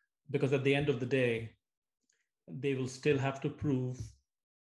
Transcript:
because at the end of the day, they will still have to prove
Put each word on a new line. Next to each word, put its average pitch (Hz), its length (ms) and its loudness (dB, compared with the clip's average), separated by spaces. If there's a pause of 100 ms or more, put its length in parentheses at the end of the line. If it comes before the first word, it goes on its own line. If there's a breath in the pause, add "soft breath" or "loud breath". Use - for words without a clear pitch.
(320 soft breath)
because 139 220 2
at 127 100 2
the 139 100 4
end 147 160 2
of 127 100 0
the 123 60 -2
day, 117 460 0 (960)
they 143 260 -4
will 127 140 -2
still 147 300 0
have 135 240 -2
to 147 80 -2
prove 127 500 -2 (640)